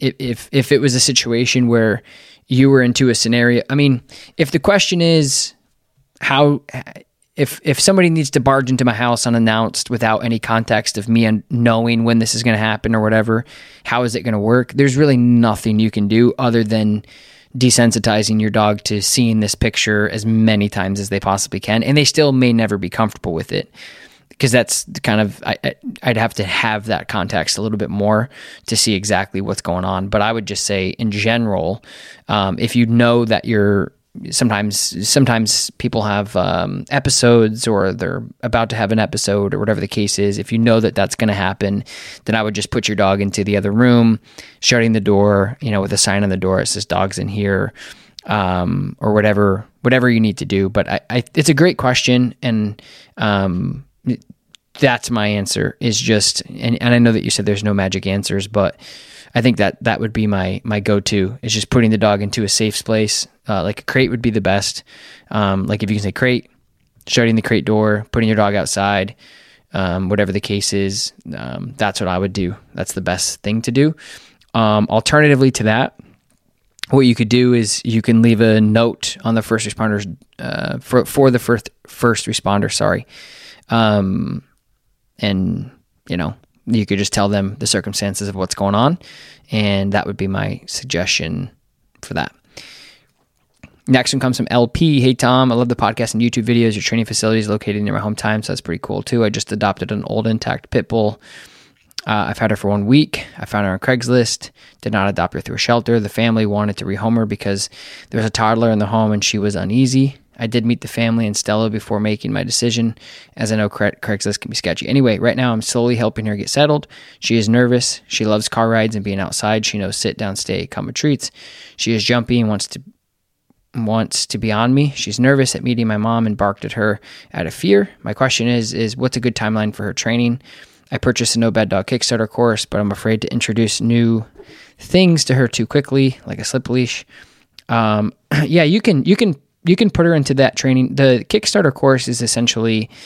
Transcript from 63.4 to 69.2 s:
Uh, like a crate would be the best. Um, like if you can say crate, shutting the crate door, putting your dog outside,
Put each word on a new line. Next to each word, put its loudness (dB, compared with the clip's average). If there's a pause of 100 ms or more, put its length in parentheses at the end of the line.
Uh, -2
like -4
a -20
crate 0
would -4
be 0
the -2
best. -2 (460)
Um, 0
like -2
if -2
you 0
can -4
say -4
crate, -2 (580)
shutting 2
the 2
crate 0
door, 2
putting 0
your 2
dog 2
outside, -2 (560)